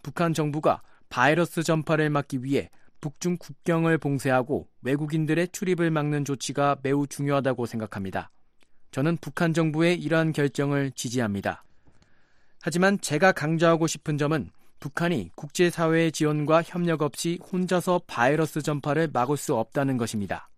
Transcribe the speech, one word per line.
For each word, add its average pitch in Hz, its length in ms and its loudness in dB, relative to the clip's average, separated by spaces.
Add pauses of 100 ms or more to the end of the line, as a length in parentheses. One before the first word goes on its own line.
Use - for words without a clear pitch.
북한 165 300 -2
정부가 151 500 0 (260)
바이러스 156 540 2
전파를 156 460 2
막기 139 340 -2
위해 127 260 0 (320)
북중 175 360 -4
국경을 165 600 0
봉쇄하고 131 680 0 (140)
외국인들의 156 680 0
출입을 170 420 0
막는 147 340 0
조치가 139 580 0
매우 143 240 0
중요하다고 139 580 -2
생각합니다. 101 640 -6 (640)
저는 156 280 0
북한 165 340 -2
정부의 165 460 2
이러한 160 340 2
결정을 143 580 0
지지합니다. 107 720 -2 (960)
하지만 185 400 2
제가 185 300 4
강조하고 165 560 2
싶은 151 300 -4
점은 143 340 -2 (280)
북한이 147 560 -2
국제사회의 165 760 0
지원과 151 520 2
협력 170 380 -2
없이 170 380 -2 (120)
혼자서 180 540 0
바이러스 151 560 2
전파를 147 500 -2
막을 131 260 0
수 143 180 -2
없다는 135 420 0
것입니다. 104 600 -4